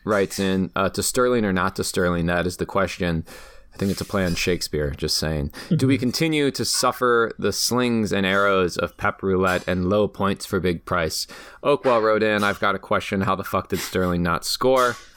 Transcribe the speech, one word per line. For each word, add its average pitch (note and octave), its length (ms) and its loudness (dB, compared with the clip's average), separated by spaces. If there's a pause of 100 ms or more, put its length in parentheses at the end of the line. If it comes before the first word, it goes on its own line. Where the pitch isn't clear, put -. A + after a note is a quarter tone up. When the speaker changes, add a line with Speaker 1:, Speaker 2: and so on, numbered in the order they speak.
Speaker 1:
writes G2+ 340 0
in, F#2+ 380 2
uh, F#2+ 140 2
"To G2+ 120 -4
Sterling B2 440 2
or F#2+ 80 2
not F#2 220 0
to - 80 -2
Sterling, F2 420 0
that E2+ 200 0
is F2 120 -6
the F2 80 -4
question." F2 580 -2 (480)
I - 60 -20
think G2 140 0
it's - 100 -6
a - 20 -6
play F#2+ 220 0
on E2+ 80 0
Shakespeare, D#2 560 -2
just D2+ 260 -4
saying. D2+ 360 -2 (180)
"Do D3+ 160 2
we C3+ 80 4
Speaker 2:
Mm-hmm. C3 60 0
Speaker 1:
continue D3 500 0
to B2 160 -4
suffer A#2+ 720 0
the G#2 140 0
slings A#2 600 0
and G2 140 2
arrows F#2+ 500 2
of - 220 -4
Pep - 240 -2
Roulette F#2 440 2
and F2+ 220 0
low G#2 180 2
points G2 380 -4
for G2 160 -2
big E2+ 240 -2
price?" E2+ 420 -2 (360)
Oakwell C3 400 2
wrote G#2+ 200 4
in, G#2+ 220 2
"I've G2+ 160 0
got G2+ 140 0
a F#2+ 40 -4
question. G2 440 -2
How F#2+ 120 0
the F#2 100 -4
fuck - 240 -4
did F#2 100 -2
Sterling F2+ 440 0
not E2+ 220 0
score?" B2+ 520 2 (200)